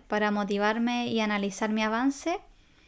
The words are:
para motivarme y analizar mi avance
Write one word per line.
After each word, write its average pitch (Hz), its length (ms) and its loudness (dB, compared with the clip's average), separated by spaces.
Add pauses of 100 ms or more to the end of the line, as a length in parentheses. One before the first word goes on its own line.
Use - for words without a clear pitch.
para 208 240 2
motivarme 214 760 0
y 233 120 0
analizar 208 500 0
mi 220 140 0
avance 269 560 0 (480)